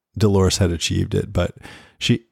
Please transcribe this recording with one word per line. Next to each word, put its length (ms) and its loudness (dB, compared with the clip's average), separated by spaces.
Dolores 400 4
had 140 2
achieved 420 -4
it, 180 -4
but 240 -2
she, 340 0